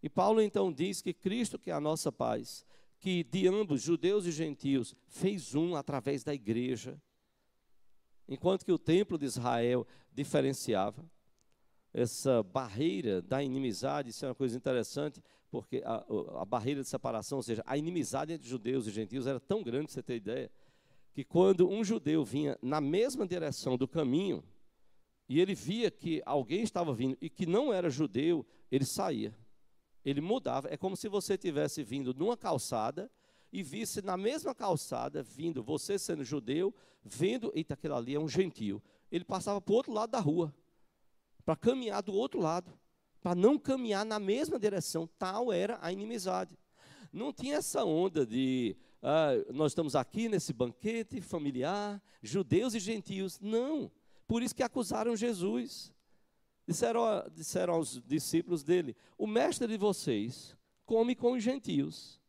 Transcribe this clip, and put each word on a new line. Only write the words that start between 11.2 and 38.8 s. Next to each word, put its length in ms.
essa 500
barreira 800
da 200
inimizade, 680
isso 140
é 40
uma 60
coisa 220
interessante, 680
porque 340
a, 240
o, 300
a 60
barreira 380
de 60
separação, 500
ou 40
seja, 220
a 140
inimizade 540
entre 160
judeus 380
e 40
gentios 360
era 120
tão 240
grande, 240
pra 80
você 80
ter 140
ideia, 340
que 120
quando 440
um 160
judeu 400
vinha 360
na 200
mesma 460
direção 520
do 80
caminho, 580
e 120
ele 140
via 360
que 360
alguém 360
estava 300
vindo 280
e 100
que 160
não 260
era 160
judeu, 560
ele 140
saía, 480
ele 160
mudava. 500
É 60
como 200
se 120
você 300
tivesse 460
vindo 280
numa 240
calçada 720
e 100
visse 400
na 140
mesma 380
calçada, 680
vindo 400
você 360
sendo 260
judeu, 500
vendo, 520
"Eita, 200
aquele 200
ali 200
é 60
um 80
gentio." 540